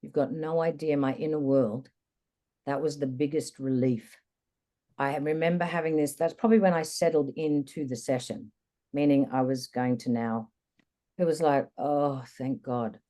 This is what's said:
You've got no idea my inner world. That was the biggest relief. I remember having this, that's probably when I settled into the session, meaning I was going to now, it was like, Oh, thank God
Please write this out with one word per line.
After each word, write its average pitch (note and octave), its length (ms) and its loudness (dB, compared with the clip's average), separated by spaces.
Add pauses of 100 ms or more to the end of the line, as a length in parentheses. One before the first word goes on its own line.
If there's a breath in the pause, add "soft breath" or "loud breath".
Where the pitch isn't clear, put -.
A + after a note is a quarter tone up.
You've - 100 -16
got C3+ 200 0
no D#3+ 280 -2
idea D#3 360 0
my C3+ 180 0
inner D#3 240 -4
world. C3+ 520 0 (760)
That C#3 140 -2
was C#3+ 180 -2
the C#3+ 80 -2
biggest C#3+ 520 -4
relief. C3 580 0 (840)
I C#3 180 0
remember D#3+ 480 0
having E3 320 -2
this, D3 180 0
that's E3 200 -2
probably A3+ 240 4
when F#3+ 160 6
I E3 80 2
settled D#3 540 2
into D3 500 -2
the B2 100 -6
session, A2+ 560 -6 (400)
meaning C#3+ 400 4
I C3 100 0
was B2+ 240 -2
going B2 320 -2
to B2 120 -6
now, A#2 400 -2 (680)
it F#3 60 2
was D#3+ 160 0
like, C#3+ 280 2 (100)
Oh, C#3+ 440 0 (160)
thank C3 240 -4
God A#2 360 -4 (120)